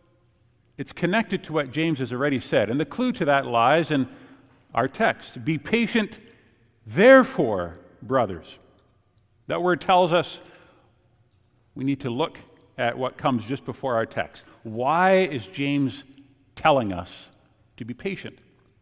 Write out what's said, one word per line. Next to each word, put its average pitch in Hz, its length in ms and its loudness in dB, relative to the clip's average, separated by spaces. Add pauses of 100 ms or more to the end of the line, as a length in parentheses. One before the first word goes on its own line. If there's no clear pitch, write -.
(760)
it's - 160 -12
connected 196 520 -2
to - 100 -10
what 147 180 -2
James 156 280 -2
has 123 120 -4
already 131 280 -2
said, 110 320 0
and 135 80 0
the 156 60 0
clue 247 260 -2
to 175 140 -4
that 139 200 2
lies 127 460 4
in 135 180 0 (640)
our 120 140 0
text. - 580 -4
"Be 156 140 -2
patient, 220 600 -2 (640)
therefore, 120 960 4 (240)
brothers." 104 560 -2 (880)
That 165 160 -4
word 175 180 0
tells 180 320 4
us 165 280 -2 (1400)
we 131 80 -10
need 135 180 -2
to 131 80 -6
look 131 300 -6 (380)
at 120 200 -2
what 127 200 -6
comes 123 280 -2
just 127 180 -8
before 123 320 -6
our 113 100 0
text. - 380 -8 (200)
Why 151 540 2
is 156 300 -2
James 143 560 -4 (520)
telling 131 360 0
us - 380 -12 (480)
to 117 80 -14
be 117 80 -12
patient? - 460 -12 (420)